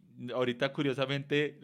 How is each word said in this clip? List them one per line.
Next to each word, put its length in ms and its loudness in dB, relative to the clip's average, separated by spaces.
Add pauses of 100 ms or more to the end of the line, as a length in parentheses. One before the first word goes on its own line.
(340)
Ahorita, 400 2
curiosamente, 920 0